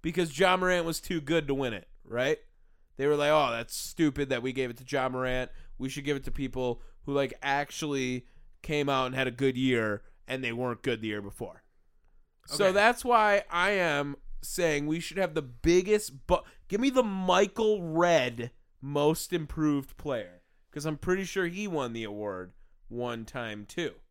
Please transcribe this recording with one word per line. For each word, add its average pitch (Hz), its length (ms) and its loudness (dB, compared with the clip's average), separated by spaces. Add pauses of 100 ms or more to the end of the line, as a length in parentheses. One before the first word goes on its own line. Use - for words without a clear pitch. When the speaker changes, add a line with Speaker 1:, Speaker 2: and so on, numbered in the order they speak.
Speaker 1:
because 160 340 -2
Ja 185 180 6
Morant 180 300 2
was 165 160 -4
too 175 180 -2
good 151 280 0
to 139 80 0
win 131 180 -4
it, 98 140 -12 (160)
right? 131 340 0 (600)
They 135 100 0
were 147 80 4
like, 147 160 2
"Oh, 151 200 4
that's 117 240 -6
stupid 143 540 0
that 123 120 0
we 127 120 -4
gave 127 160 -2
it 117 80 -12
to 131 100 -18
Ja 131 220 0
Morant. 127 420 -2 (260)
We 127 120 -6
should 139 160 -8
give 143 100 0
it 135 100 -8
to - 60 -2
people 127 500 -4 (220)
who, 143 100 -6
like, 139 280 0
actually 139 840 -2 (360)
came 147 280 -2
out 131 180 2
and 127 80 -6
had 131 120 0
a 123 40 -2
good 131 260 0
year 117 440 2 (260)
and 131 160 -6
they 117 100 -2
weren't 120 280 -4
good 117 200 -2
the 110 60 -4
year 104 140 -4
before." 95 420 -12 (840)
So - 200 0
Speaker 2:
Okay. 185 80 6
Speaker 1:
that's 220 300 4
why 214 460 4
I 175 220 2
am 147 440 0 (260)
saying 156 460 0
we 156 140 -2
should 165 160 -8
have 180 160 0
the 156 80 0
biggest 175 840 2
bu-, - 160 2 (260)
give 202 100 0
me 269 100 4
the 254 140 4
Michael 196 800 2
Redd 156 680 2 (300)
Most 147 520 2
Improved 151 640 -2
Player, 104 440 -6 (300)
'cause 147 140 -10
I'm 156 120 -4
pretty 185 280 -2
sure 180 220 -2
he 196 200 -6
won 143 240 -4
the 113 140 -6
award 101 480 -8 (340)
one 117 380 -6
time 107 400 -10
too. - 300 -6 (160)